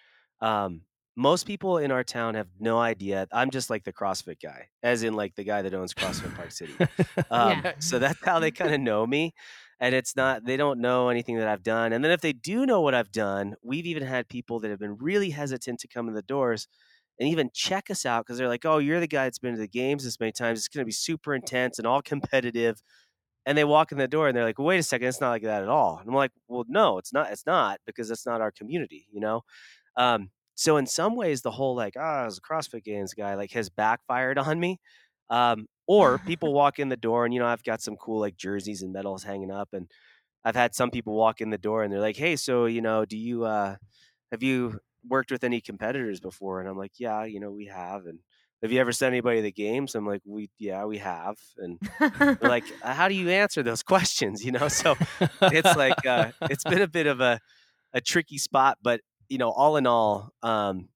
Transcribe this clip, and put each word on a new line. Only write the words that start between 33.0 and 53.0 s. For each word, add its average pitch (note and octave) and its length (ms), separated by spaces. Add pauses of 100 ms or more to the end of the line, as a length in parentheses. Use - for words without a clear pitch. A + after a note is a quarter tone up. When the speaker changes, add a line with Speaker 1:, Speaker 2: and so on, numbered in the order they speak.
Speaker 1:
guy," G2+ 200
like, G2+ 180
has A2 160
backfired B2 680
<laughs> - 20
on D#3 200
me. F3 200 (520)
Um, A#2 360 (200)
or E3 320
people D#3+ 340
Speaker 3:
<laughs> - 20
Speaker 1:
walk C#3+ 240
in C#3 100
the B2+ 80
door A#2 280
and, A#2+ 80
you B2 80
know, A#2+ 60
I've A#2+ 160
got A2 180
some G#2+ 160
cool, A2 240
like, G2+ 160
jerseys G2 460
and F#2 100
medals G2 300
hanging G2 280
up, G2 220
and F2+ 180 (540)
I've A2+ 100
had A#2+ 200
some B2 160
people A2 240
walk A2 260
in A2 100
the G#2+ 60
door G#2+ 260
and G2+ 100
they're G2 80
like, G#2+ 160
"Hey, D#3 200
so, B2 280
you A#2 160
know, A2 240
do G#2+ 120
you, A#2 280
uh, G2+ 320 (540)
have A#2 120
you B2 360 (280)
worked C3 240
with B2+ 120
any A#2+ 180
competitors A2 580
before?" F#2+ 420
And F#2+ 80
I'm F#2+ 80
like, G2 220
"Yeah, A2 260
you G#2+ 140
know, G2+ 120
we G#2 160
have." F#2+ 400
And, E2 120 (420)
"Have A2 100
you B2+ 100
ever A#2+ 120
sent C3 200
anybody A#2+ 260
to G#2+ 40
the G#2 80
games?" A2+ 440
I'm G#2+ 120
like, G2+ 180
"We, G#2 240 (100)
yeah, G2+ 260
we G#2+ 140
have." F#2+ 380 (200)
And F2 220 (600)
they're C#3 100
like, A#2+ 220
Speaker 3:
<laughs> - 100
Speaker 1:
"Uh, A#2+ 120
how E3+ 160